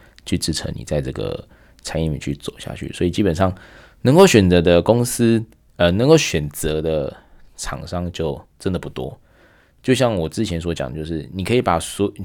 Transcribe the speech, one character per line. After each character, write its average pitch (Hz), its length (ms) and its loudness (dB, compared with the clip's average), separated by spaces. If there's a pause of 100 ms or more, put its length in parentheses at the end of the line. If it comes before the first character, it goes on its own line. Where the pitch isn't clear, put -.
(260)
去 90 120 -2
支 82 140 -4
撑 - 240 -6
你 - 80 -12
在 76 160 -2
这 65 140 -6
个 - 340 -8 (340)
产 - 200 -6
业 80 60 0
里 - 20 0
面 71 100 -4
去 71 160 -6
走 - 240 -12
下 - 160 -12
去。 - 160 -10
所 90 160 -2
以 87 40 0
基 107 120 0
本 90 100 2
上 95 220 0 (460)
能 123 120 4
够 185 140 10
选 101 220 6
择 87 120 6
的 87 200 6
公 120 240 2
司， 117 360 0 (360)
呃， 87 140 4
能 107 140 0
够 165 120 6
选 76 320 -2
择 78 320 -4
的 78 340 -2 (400)
厂 - 320 -10
商 87 240 -6
就 76 300 -6 (180)
真 92 140 -4
的 82 60 -4
不 71 100 -10
多。 65 280 -10 (640)
就 131 120 2
像 117 200 2
我 82 140 -2
之 110 160 -4
前 85 160 -4
所 85 140 -4
讲， 67 200 -8
就 78 120 -8
是 78 260 -6
你 92 140 -6
可 110 100 0
以 127 60 2
把 87 180 0
所-， 101 320 -4 (140)